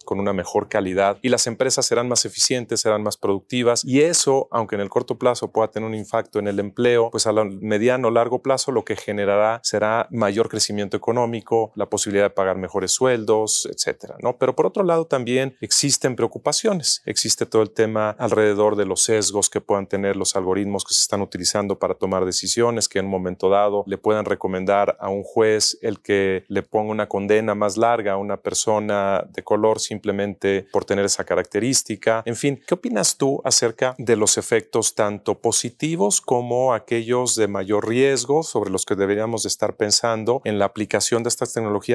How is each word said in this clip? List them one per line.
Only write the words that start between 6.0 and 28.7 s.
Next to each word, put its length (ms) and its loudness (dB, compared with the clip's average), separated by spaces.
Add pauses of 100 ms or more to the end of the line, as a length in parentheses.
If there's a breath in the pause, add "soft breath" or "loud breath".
en 80 -2
el 140 -2
empleo, 500 2
pues 160 -2
a 60 2
la 100 4
mediano 640 0
o 40 2
largo 300 2
plazo 300 0
lo 140 0
que 100 -4
generará 680 0
será 480 0
mayor 360 0
crecimiento 480 -4
económico, 800 -2
la 140 -4
posibilidad 360 2
de 40 2
pagar 280 0
mejores 340 -4
sueldos, 800 0
etcétera, 520 -6
¿no? 160 -2
Pero 180 2
por 100 2
otro 180 0
lado 220 2
también 540 -2
existen 560 0
preocupaciones. 880 -2
Existe 400 -2
todo 160 2
el 100 0
tema 400 0
alrededor 640 4
de 100 2
los 180 0
sesgos 460 0
que 120 -4
puedan 260 0
tener 280 -2
los 200 -4
algoritmos 500 -2
que 80 -6
se 80 2
están 200 -2
utilizando 580 -4
para 160 0
tomar 300 -2
decisiones, 640 0
que 120 -2
en 60 -4
un 60 -4
momento 380 -2
dado 380 2
le 100 -4
puedan 280 0
recomendar 760 0
a 100 -6
un 140 -4
juez 580 2
el 200 -4
que 460 0
le 160 -4
ponga 280 -2
una 180 -2
condena 460 2
más 220 -2
larga 360 2
a 40 -2
una 200 -4
persona 920 0